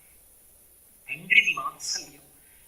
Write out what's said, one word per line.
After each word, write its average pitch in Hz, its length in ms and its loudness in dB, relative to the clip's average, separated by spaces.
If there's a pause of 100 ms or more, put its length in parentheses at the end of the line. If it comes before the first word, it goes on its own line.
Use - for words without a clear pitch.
(1080)
తండ్రిది - 440 4
వాత్సల్యం. - 680 -6 (460)